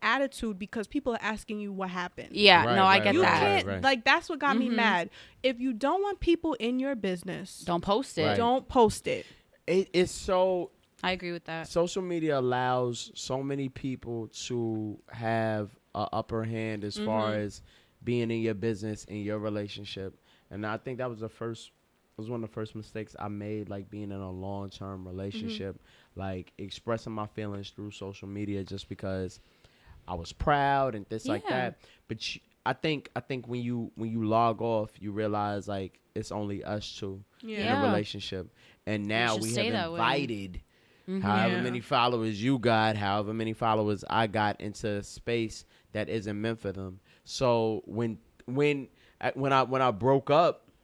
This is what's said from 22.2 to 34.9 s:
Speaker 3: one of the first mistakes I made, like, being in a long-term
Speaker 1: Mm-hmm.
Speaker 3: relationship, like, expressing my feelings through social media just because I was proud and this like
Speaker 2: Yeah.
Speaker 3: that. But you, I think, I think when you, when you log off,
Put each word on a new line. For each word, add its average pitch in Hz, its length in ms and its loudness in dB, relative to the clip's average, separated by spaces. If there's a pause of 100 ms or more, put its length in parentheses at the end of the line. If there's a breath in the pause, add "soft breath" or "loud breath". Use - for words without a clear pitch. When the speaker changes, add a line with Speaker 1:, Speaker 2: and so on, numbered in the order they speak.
Speaker 3:
one 120 120 -4
of 107 80 -8
the - 40 -18
first 110 220 -8
mistakes 107 440 -10
I 104 80 -6
made, 104 400 -6
like, 98 220 -10
being 104 220 -10
in 98 100 -8
a 95 100 -8
long-term 98 680 -8
Speaker 1:
Mm-hmm. 92 100 -12
Speaker 3:
relationship, 101 720 -8 (340 soft breath)
like, 92 420 -8
expressing 110 560 -6
my 107 140 -6
feelings 101 440 -8
through 104 200 -10
social 98 380 -12
media 101 340 -4
just 98 260 -10
because 95 520 -6 (640 soft breath)
I 90 80 -6
was 82 180 -8
proud 139 600 4
and 101 140 -8
this 110 180 -6
like 104 160 -2
Speaker 2:
Yeah. 415 60 -4 (220)
Speaker 3:
that. - 80 -20 (280 soft breath)
But - 280 -6
you, - 60 -18 (240)
I 123 80 2
think, 151 440 -2
I - 20 -2
think 120 280 -6
when 123 140 -4
you, 120 340 -2
when 113 160 -4
you 113 140 0
log 113 360 4
off, 113 380 0